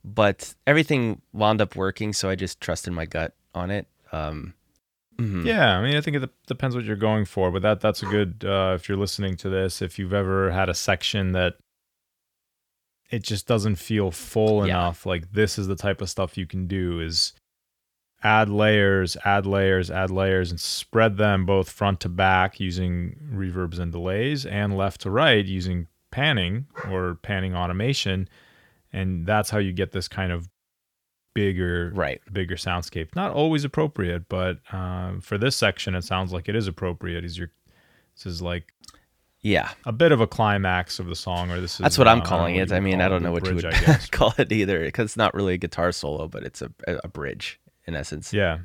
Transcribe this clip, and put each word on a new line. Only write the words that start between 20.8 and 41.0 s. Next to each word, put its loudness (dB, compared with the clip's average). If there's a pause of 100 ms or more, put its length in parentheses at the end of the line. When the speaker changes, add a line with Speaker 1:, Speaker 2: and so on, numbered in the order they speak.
Speaker 2:
them 4
both 2
front -2
to -6
back 2
using -2 (180)
reverbs -6
and -4
delays, -4
and -2
left -2
to -4
right 4
using -4 (240)
panning -2 (220)
or -2
panning -4
automation. -2 (680)
And -4
that's 0
how -2
you 0
get -2
this -6
kind -4
of -6 (840)
bigger, 0
Speaker 1:
Right. -2 (100)
Speaker 2:
bigger -4
soundscape. -6
Not -2
always 0
appropriate, -4
but, -2 (120)
um, -6
for -6
this 0
section, 0
it -4
sounds -4
like -6
it -2
is 0
appropriate. -6
Is -10
your, -8 (640)
this -14
is, -8
like, -6 (720)
Speaker 1:
Yeah. 2 (120)
Speaker 2:
a -4
bit 6
of 6
a 6
climax 0
of -8